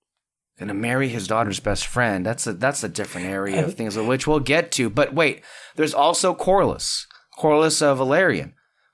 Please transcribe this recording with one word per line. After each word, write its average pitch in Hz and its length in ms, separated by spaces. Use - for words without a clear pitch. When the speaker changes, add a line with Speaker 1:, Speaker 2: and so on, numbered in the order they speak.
Speaker 1:
gonna 104 160
marry 123 340
his 110 200
daughter's 110 320
best 101 260
friend. 104 400
That's 117 200
a, 113 60
that's 127 300
a 107 60
different 90 400
area 98 360
of 175 60
Speaker 2:
Uh, - 40
Speaker 1:
things, 110 220
which 113 300
we'll 151 140
get 151 320
to. 117 180
But 135 240
wait, 147 280
there's 151 180
also 170 400
Corlys, 180 720
Corlys 156 420
of 143 180
Valerian, 135 560